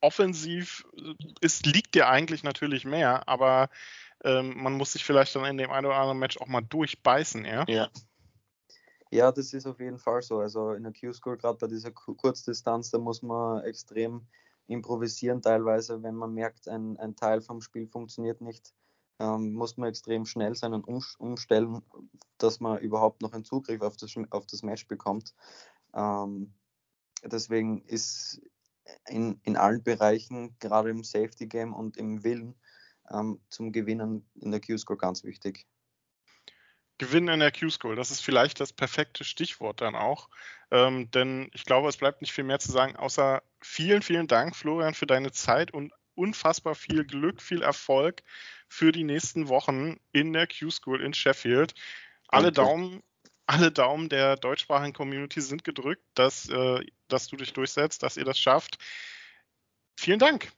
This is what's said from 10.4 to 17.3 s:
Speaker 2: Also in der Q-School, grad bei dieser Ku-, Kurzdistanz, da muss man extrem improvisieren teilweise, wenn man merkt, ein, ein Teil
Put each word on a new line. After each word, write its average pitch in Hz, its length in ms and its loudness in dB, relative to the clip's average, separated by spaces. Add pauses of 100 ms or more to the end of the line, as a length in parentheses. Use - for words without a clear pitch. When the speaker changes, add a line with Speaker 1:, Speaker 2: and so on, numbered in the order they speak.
Speaker 2:
Also 107 320 -4
in 104 100 -8
der 113 100 -10
Q-School, 123 460 -10
grad 117 200 -2
bei 117 100 -6
dieser 113 240 -10
Ku-, - 220 -14
Kurzdistanz, 117 760 -2
da 117 80 0
muss 117 240 -4
man 117 420 -4
extrem 113 640 -8 (400)
improvisieren 117 760 -4
teilweise, 113 600 0
wenn 113 140 -8
man 113 180 -8
merkt, 113 340 -8
ein, 110 300 -8
ein 110 180 -10
Teil 110 240 0